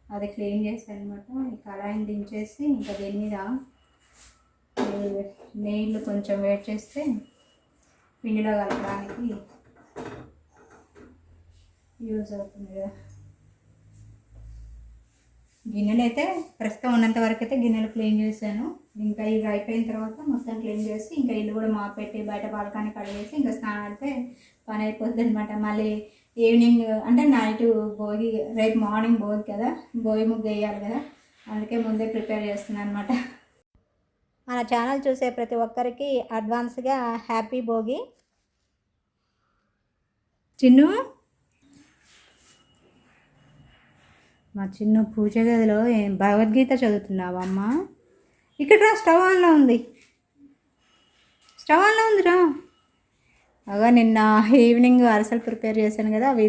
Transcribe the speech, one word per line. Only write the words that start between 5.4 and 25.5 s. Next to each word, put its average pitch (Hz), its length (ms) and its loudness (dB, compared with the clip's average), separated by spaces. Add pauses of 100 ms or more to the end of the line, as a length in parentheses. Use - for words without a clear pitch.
నీళ్ళు 208 500 -6
కొంచెం 202 360 -4
వేడి 202 300 -2
చేస్తే 277 340 -10 (1200)
పిండిలో 214 280 -2
కలపడానికి 202 840 -6 (2750)
యూజ్ 214 300 -6
అవుతుంది 196 460 -14
కదా. 196 120 -8 (2750)
గిన్నెలు 208 260 2
అయితే 311 440 -2 (140)
ప్రస్తుతం 226 340 -4
ఉన్నంత 226 240 2
వరకు 226 240 0
అయితే 240 140 -4
గిన్నెలు 220 320 0
క్లీన్ 214 340 -2
చేశాను. 214 580 -6 (180)
ఇంకా 214 260 -6
ఇవి 214 220 -2
అయిపోయిన 226 460 -4
తర్వాత 220 360 -8
మొత్తం 226 320 -4
క్లీన్ 214 280 -6
చేసి 214 280 -10
ఇంకా 240 180 -2
ఇల్లు 214 200 -4
కూడా 220 140 -4
మాప్ 208 300 -4
పెట్టి 214 240 -10
బయట 208 300 -10
బాల్కనీ 208 400 -8
కడిగేసి 208 440 -12
ఇంకా 254 160 -2
స్నానం 208 320 -8
అయితే 247 520 -10 (320)
పని 214 160 -6
అయిపోద్ది 220 380 -4
అనమాట. 214 360 -2